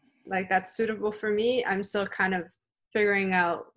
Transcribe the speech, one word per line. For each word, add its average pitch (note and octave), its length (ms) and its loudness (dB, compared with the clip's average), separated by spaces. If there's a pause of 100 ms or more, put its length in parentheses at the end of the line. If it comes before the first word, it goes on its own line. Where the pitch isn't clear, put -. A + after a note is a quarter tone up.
(260)
like, F#3+ 240 -4
that's F#3 260 2
suitable G#3+ 360 -2
for G#3+ 180 -4
me. A#3 360 2
I'm G3 180 -2
still G3 240 -2
kind F#3+ 260 0
of F3+ 100 -2 (500)
figuring G3+ 400 2
out F3 440 0